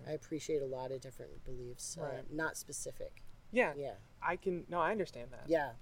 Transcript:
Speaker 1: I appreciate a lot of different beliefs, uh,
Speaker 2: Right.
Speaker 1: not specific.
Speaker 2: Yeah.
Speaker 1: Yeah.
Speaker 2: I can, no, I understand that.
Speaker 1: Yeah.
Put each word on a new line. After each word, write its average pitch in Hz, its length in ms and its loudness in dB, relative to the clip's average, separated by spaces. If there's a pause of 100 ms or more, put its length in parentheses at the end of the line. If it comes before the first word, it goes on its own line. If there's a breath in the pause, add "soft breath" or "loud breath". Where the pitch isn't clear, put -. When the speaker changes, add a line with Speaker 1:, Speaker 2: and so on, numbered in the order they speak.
Speaker 1:
I 143 60 -2
appreciate 156 500 0
a 135 40 2
lot 131 260 -2
of 131 80 -2
different - 440 -10
beliefs, 123 540 -6
uh, 165 40 -4
Speaker 2:
Right. 135 300 -4
Speaker 1:
not 156 240 2
specific. - 680 -6 (300)
Speaker 2:
Yeah. 208 240 6
Speaker 1:
Yeah. 135 200 -2 (260)
Speaker 2:
I 175 140 4
can, 180 320 0
no, 170 120 4
I 165 120 8
understand 131 400 -2
that. 117 160 -8
Speaker 1:
Yeah. 143 340 6